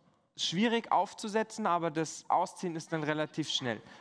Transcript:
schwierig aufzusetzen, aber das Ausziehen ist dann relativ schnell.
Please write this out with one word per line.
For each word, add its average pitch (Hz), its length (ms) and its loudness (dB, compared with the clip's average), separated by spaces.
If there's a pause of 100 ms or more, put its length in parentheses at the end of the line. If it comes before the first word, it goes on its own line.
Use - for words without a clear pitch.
(360)
schwierig 220 540 2
aufzusetzen, 214 760 0
aber 170 240 2
das 156 380 -4
Ausziehen 170 460 0
ist 160 180 -10
dann 160 100 0
relativ 151 480 0
schnell. 117 320 0 (180)